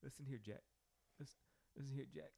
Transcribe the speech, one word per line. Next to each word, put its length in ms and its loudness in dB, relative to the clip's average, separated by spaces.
Listen 220 -4
here, 180 2
Jack. 200 -2
Listen, 180 -4
listen 200 2
here, 180 4
Jack. 240 -2